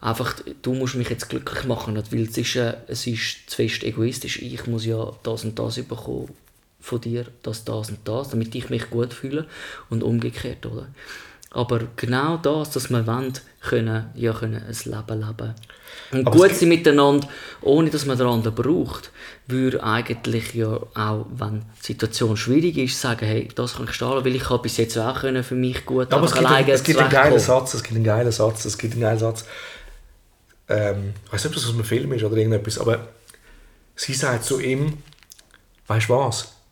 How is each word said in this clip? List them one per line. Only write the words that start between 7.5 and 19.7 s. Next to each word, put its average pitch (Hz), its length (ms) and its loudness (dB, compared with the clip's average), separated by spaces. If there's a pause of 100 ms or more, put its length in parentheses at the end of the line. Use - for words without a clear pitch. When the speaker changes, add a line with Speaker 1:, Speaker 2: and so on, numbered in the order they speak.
Speaker 1:
das 110 260 -6
und 104 140 -10
das, 131 260 -4
damit 113 240 -2
ich 120 160 -8
mich 120 200 -4
gut 120 220 -2
fühle 143 340 -6 (440)
und 113 120 -2
umgekehrt, 120 640 -2
oder? 113 200 -10 (640)
Aber 120 300 0 (160)
genau 135 400 0
das, 151 340 0
dass 127 200 -4
wir 117 160 2
wollen, 127 260 -2 (300)
können, 113 520 0
ja, 117 180 0
können 110 300 -4
ein 113 140 -10 (160)
Leben 110 340 -6
leben. 110 280 -8 (580)
Und 131 140 2
Speaker 2:
Aber - 100 6
Speaker 1:
gut 185 140 10
Speaker 2:
es 185 100 0
Speaker 1:
sein 175 80 6
miteinander, 147 580 6 (360)
ohne 156 260 6
dass 147 160 -2
man 135 140 0
den 127 80 4
anderen 113 280 2
braucht, 135 560 -2 (360)
würde 127 360 0